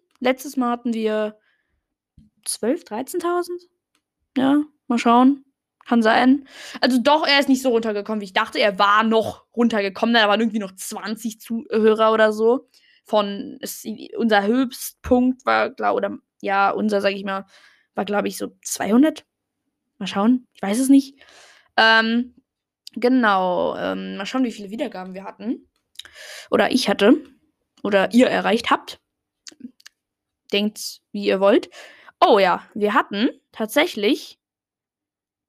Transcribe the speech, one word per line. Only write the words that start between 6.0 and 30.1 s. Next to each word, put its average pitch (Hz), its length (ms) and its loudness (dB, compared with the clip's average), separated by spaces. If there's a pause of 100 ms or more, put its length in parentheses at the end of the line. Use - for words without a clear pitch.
sein. 247 460 2 (340)
Also 262 200 2
doch, 285 240 2
er 285 140 4
ist 285 100 0
nicht 262 120 2
so 269 80 0
runtergekommen, 220 520 -2
wie 202 40 -10
ich 185 80 -14
dachte. 226 260 -2
Er 202 180 0
war 208 260 4
noch 220 420 0 (100)
runtergekommen, 226 600 0
da 214 120 4
waren 208 140 2
irgendwie 220 180 -2
noch 190 160 -10
zwanzig 214 640 -10
Zuhörer 220 720 0
oder 220 220 4
so. 226 360 0 (360)
Von, 202 560 -4
es, - 240 -12 (320)
unser 208 280 2
Höchstpunkt 254 1000 -2
war, 220 240 0
glaub, 208 260 -2
oder, 202 220 -4 (240)
ja, 196 300 0
unser, 202 280 -2
sag 196 140 0
ich 196 100 -10
mal, 196 220 -6 (500)
war, 208 80 -4
glaub 202 220 -2
ich, 196 120 -6
so - 240 -10
zweihundert. 262 640 0 (720)
Mal 190 100 -10
schauen, 226 460 0
ich - 80 -20
weiß 202 160 -4
es 262 120 0
nicht. 277 280 4 (600)
Ähm, 226 580 2 (600)
genau, 196 800 2
ähm, 190 400 -6
mal 196 80 -8
schauen, 262 180 -2
wie 226 80 -2
viele 202 180 -14
Wiedergaben 190 440 -10
wir 196 100 -14
hatten. 196 460 -10 (800)
Oder - 200 2
ich - 180 0
hatte. 202 340 4 (580)
Oder 196 320 0
ihr 240 140 6
erreicht 190 440 -2
habt. - 280 -4 (1500)